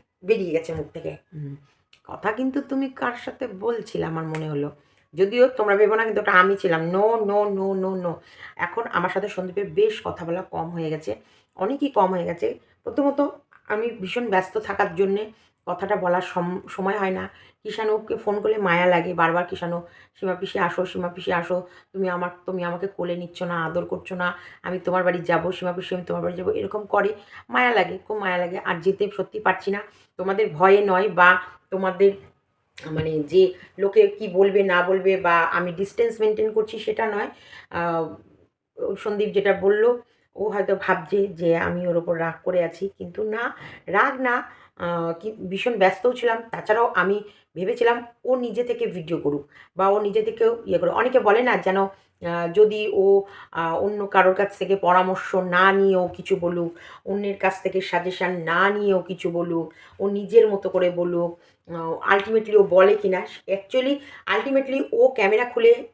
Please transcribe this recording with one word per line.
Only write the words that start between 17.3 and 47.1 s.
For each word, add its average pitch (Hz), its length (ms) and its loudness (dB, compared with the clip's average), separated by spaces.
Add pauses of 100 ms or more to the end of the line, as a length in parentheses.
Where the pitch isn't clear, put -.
কিষাণুকে 214 540 -2
ফোন 208 240 -2
করলে 214 180 0
মায়া 180 280 2
লাগে, 175 280 2
বারবার, 170 300 2
"কিষাণু, 175 380 -6 (380)
সীমা 185 140 -2
পিসি 185 240 -6
আসো, 180 280 0
সীমা 180 220 -6
পিসি 180 240 -6
আসো, 180 340 -2 (260)
তুমি 190 160 -2
আমার, 175 220 -4 (160)
তুমি 185 180 -4
আমাকে 175 220 -4
কোলে 175 300 -6
নিচ্ছ 175 260 -10
না, 175 220 -4
আদর 170 200 -4
করছো 185 300 -8
না, 180 240 -4 (240)
আমি 180 160 -6
তোমার 180 260 0
বাড়ি 175 140 2
যাবো, 170 340 0
সীমা 180 200 -4
পিসি 180 220 -6
আমি 180 100 -6
তোমার 175 180 -4
বাড়ি 175 140 -4
যাবো", 185 160 -2
এরকম 208 340 -4
করে, 202 280 0 (340)
মায়া 247 220 2
লাগে, 185 280 0
খুব 214 180 -8
মায়া 185 220 -2
লাগে। 180 200 -4
আর 175 220 -4
যেতে 196 360 0
সত্যি 185 240 -6
পারছি - 300 0
না, 202 120 -4 (340)
তোমাদের 190 340 0
ভয়ে 196 360 6
নয় 190 220 2
বা 180 320 8 (300)
তোমাদের, 190 420 2 (760)
মানে 156 360 -2
যে 180 320 4 (240)
লোকে 196 280 6
কি 202 220 -4
বলবে 196 340 4
না 180 200 2
বলবে 190 340 2
বা 170 240 2
আমি 175 320 0
ডিস্টেন্স 220 480 -2
মেনটেন 214 320 0
করছি 214 260 -2
সেটা 220 280 -4
নয়। 214 220 -4 (420)
আহ, 165 440 -4 (800)
সন্দীপ 208 340 -2
যেটা 196 240 2
বলল, 208 460 4 (360)
ও 202 140 -4
হয়তো 196 280 0
ভাবছে 190 500 0
যে 165 300 2
আমি 175 300 -2
ওর 170 100 2
ওপর 170 220 -2
রাগ 165 160 -2 (100)
করে 180 200 2
আছি, 180 240 -6 (100)
কিন্তু 180 240 -8
না, 226 340 -4 (300)
রাগ 247 340 2
না, - 380 -2 (180)
আহ, 170 360 -4
কি 214 200 -8
ভীষণ 196 420 -4
ব্যস্তও 190 380 4
ছিলাম। 233 380 -2
তাছাড়াও 233 440 0
আমি 196 280 0 (320)